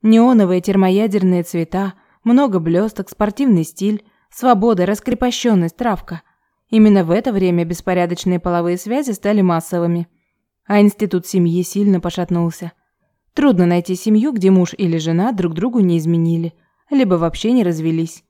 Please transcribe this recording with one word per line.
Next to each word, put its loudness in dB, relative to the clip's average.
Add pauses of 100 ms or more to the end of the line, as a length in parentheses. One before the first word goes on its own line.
Неоновые 4
термоядерные 0
цвета, -6 (300)
много 2
блёсток, -2
спортивный 0
стиль, -6 (260)
свобода, 2
раскрепощённость, -2
травка. -6 (460)
Именно 4
в -2
это -2
время 0
беспорядочные -4
половые -2
связи -6
стали -2
массовыми. -2 (580)
А 2
институт 0
семьи 0
сильно 0
пошатнулся. -4 (600)
Трудно 2
найти 0
семью, 0
где 2
муж 2
или -2
жена -2
друг -4
другу -2
не 2
изменили, -2 (360)
либо 2
вообще -2
не 2
развелись. -4